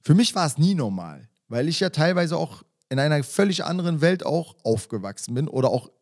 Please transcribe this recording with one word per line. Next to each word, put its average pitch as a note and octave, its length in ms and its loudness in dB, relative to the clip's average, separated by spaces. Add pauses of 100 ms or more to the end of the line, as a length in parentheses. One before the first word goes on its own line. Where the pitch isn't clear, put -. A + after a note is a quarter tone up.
Für D3+ 120 4
mich A3+ 200 4
war F3+ 120 0
es C#3+ 120 -4
nie F3+ 160 4
normal, F#2 540 -6 (200)
weil B2 200 -2
ich E3 120 -4
ja F#3 100 0
teilweise E3+ 460 0
auch - 260 -6 (280)
in C3 80 -2
einer D3 260 2
völlig G3 400 0
anderen E3+ 360 -2
Welt F3 260 2
auch D#3+ 360 -4
aufgewachsen A2 720 -4
bin D3 140 -2
oder B2+ 220 2
auch B2+ 200 -4 (120)